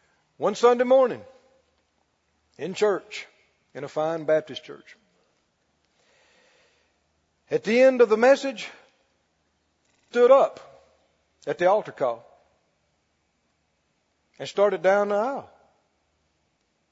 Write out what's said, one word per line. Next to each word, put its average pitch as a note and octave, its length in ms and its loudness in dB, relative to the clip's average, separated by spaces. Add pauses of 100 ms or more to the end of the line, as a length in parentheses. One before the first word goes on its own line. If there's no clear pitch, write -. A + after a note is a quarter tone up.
(360)
one F#3 180 -4
Sunday A#3+ 300 2
morning B3 360 2 (1400)
in E3 160 -12
church, - 520 -4 (480)
in C3 100 -12
a C#3 40 -12
fine D#3+ 360 -6
Baptist D3+ 400 -4
church. - 320 -20 (2500)
At D3 140 -4
the A3+ 160 0
end C4 200 4
of A#3 80 4
the G#3+ 80 2
message, C4 520 0 (1400)
stood A#3+ 200 4
up C4+ 300 4 (840)
at C#3+ 120 -6
the F3 80 -2
altar F#3+ 260 0
call A#2 320 -6 (2250)
and C#3 100 -12
started G3 340 -2
down G3+ 280 0
the G#3 40 -4
aisle. A3 360 -6 (1400)